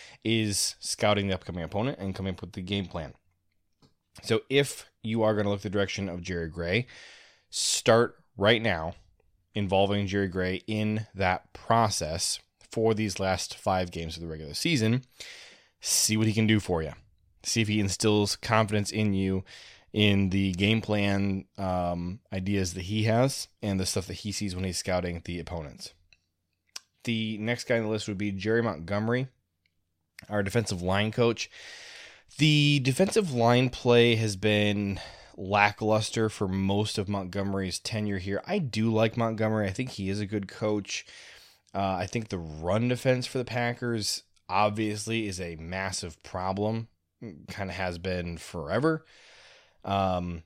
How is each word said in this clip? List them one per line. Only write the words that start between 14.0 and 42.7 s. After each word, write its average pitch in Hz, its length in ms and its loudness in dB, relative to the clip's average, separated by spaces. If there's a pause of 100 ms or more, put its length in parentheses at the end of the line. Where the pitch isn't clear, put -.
of 82 60 -10
the 85 60 -8
regular 78 260 -10
season. 123 500 2 (760)
See - 360 2
what 110 100 4
he 110 60 2
can 110 140 2
do 107 140 6
for 87 220 -2
you. 76 100 -6 (500)
See - 180 -2
if 107 80 2
he 107 120 2
instills 104 560 2
confidence 107 540 0
in 107 220 0
you 95 320 0 (480)
in 98 380 4
the 98 220 2
game 101 280 2
plan, 101 640 0 (140)
um, 90 640 -4 (120)
ideas 95 400 0
that 92 120 -8
he 107 200 -2
has 120 440 2 (140)
and 101 160 0
the 92 80 -2
stuff 95 200 -4
that 104 80 -8
he 101 180 -8
sees 98 220 -4
when 92 100 -4
he's 90 140 -4
scouting 90 480 -2
the 87 120 -6
opponents. 80 540 -12 (1120)
The 110 340 -2
next 117 260 -2
guy 120 140 0
on 113 60 -2
the 107 40 -4
list 107 200 -2
would 101 100 -4
be 104 120 -2
Jerry 107 320 0
Montgomery, 107 680 -2 (1000)
our 104 140 0
defensive 98 400 -2
line 98 300 0
coach. 117 380 0 (840)
The 147 440 6
defensive 175 520 2
line 123 380 6
play 120 460 6
has 110 200 0
been 104 640 2 (340)
lackluster 107 920 2
for 107 180 -2
most 98 520 0
of 95 100 -4
Montgomery's 98 720 -4
tenure 104 400 -4
here. 98 280 -4
I 208 120 0
do 113 340 0
like 110 240 4
Montgomery. 110 500 0
I 95 60 -2
think 127 200 -6
he 95 180 -4
is 101 100 -4
a 104 60 -4
good 98 200 -4
coach. 107 600 -4 (680)
Uh, 95 260 0
I 95 60 -2
think 110 220 -6
the 95 100 -4
run 85 500 -2